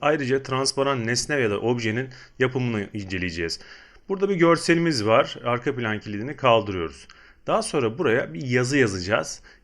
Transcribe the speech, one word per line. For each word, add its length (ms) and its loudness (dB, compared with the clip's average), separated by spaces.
Ayrıca 420 0
transparan 640 -2
nesne 280 -2
ya 140 2
da 100 0
objenin 500 -2
yapımını 540 -2
inceleyeceğiz. 680 -4
Burada 200 -2
bir 60 0
görselimiz 720 2
var. 380 4
Arka 320 -2
plan 240 -2
kilidini 360 -8
kaldırıyoruz. 720 2
Daha 140 0
sonra 360 -2
buraya 360 0
bir 80 -10
yazı 360 0
yazacağız. 640 0